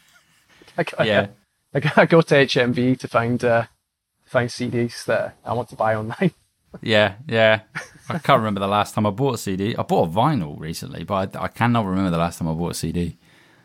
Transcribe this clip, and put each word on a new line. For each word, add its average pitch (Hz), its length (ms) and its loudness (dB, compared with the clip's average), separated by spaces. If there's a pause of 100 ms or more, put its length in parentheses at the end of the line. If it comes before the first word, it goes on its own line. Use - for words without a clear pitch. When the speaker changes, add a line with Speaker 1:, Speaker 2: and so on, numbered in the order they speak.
(300)
Speaker 1:
<laughs> - 460 -20
I 175 60 0
got, - 240 -2
Speaker 2:
Yeah. - 220 2 (580)
Speaker 1:
<laughs> 147 100 -4
I 196 100 8
go 165 140 6
to 160 160 4
H 139 200 4
M 123 160 2
V 123 240 2
to 127 120 -10
find, 117 360 0
uh, 117 180 4 (600)
to - 60 -20
find 120 200 -2
C 123 180 -6
Ds 117 360 -4
that 107 400 -2
I 117 80 -6
want 113 180 -4
to - 60 -20
buy 110 180 0
online. 110 420 -2
<laughs> - 40 -20 (420)
Speaker 2:
Yeah, 104 320 2 (120)
yeah. 110 340 4 (500)
I 117 80 -4
can't 139 220 4
remember 107 200 -2
the 98 80 0
last 101 260 0
time 110 120 0
I 104 40 0
bought 120 260 -2
a - 20 -8
C 95 180 -6
D. 101 180 -2
I - 80 -4
bought 131 260 0
a 80 40 -8
vinyl 98 480 0
recently, 85 420 -10
but 95 320 -4
I, 85 100 -8
I 92 40 -4
cannot 117 380 0
remember 95 240 0
the 82 80 0
last 85 200 -2
time 87 80 -4
I 80 60 -2
bought 82 200 -4
a - 20 -10
C - 180 -6
D. 85 240 -4 (480)